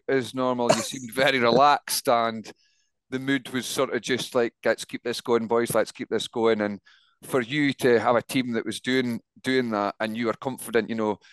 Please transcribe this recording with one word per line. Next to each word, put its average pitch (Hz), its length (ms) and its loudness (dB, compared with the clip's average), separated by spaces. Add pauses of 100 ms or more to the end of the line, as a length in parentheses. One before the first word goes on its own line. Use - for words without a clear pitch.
as 131 260 0
normal. 127 360 0
You 113 120 0
seemed 127 300 -10
very 131 260 2
<laughs> 120 100 4
relaxed 135 600 4
and 113 440 0 (560)
the 131 120 -6
mood 135 300 -2
was 127 140 -4
sort 131 300 -2
of 117 80 -2
just - 320 -4
like, 117 180 2 (120)
"Let's - 200 0
keep - 200 -14
this 120 160 -4
going, 117 260 0
boys, 117 280 0
let's 107 180 2
keep - 180 -12
this 107 180 -4
going." 113 320 0
And 104 200 -2 (420)
for - 180 -2
you 139 340 -2
to 120 240 4
have 117 180 4
a 107 60 2
team 127 300 -2
that 113 140 -4
was 104 140 -6
doing, 123 400 -2 (220)
doing 127 280 0
that 101 300 0
and 110 160 -4
you 117 100 -4
were 107 80 0
confident, 117 560 -2
you 117 60 -4
know, 107 220 -2 (140)